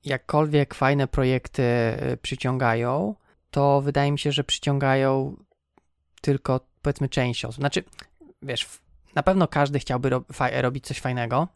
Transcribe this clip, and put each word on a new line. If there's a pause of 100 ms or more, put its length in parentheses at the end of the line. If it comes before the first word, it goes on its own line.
jakkolwiek
fajne
projekty, (500)
y,
przyciągają, (360)
to
wydaje
mi
się,
że
przyciągają (840)
tylko, (220)
powiedzmy,
część
osób.
Znaczy, (580)
wiesz,
w-, (340)
na
pewno
każdy
chciałby
ro-,
fa-,
robić
coś
fajnego